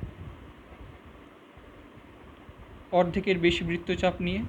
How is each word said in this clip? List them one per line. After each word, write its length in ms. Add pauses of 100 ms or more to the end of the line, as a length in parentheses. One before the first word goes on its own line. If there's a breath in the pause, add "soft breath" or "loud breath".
(3000)
অর্ধেকের 460
বেশি 260
বৃত্তচাপ 580
নিয়ে 280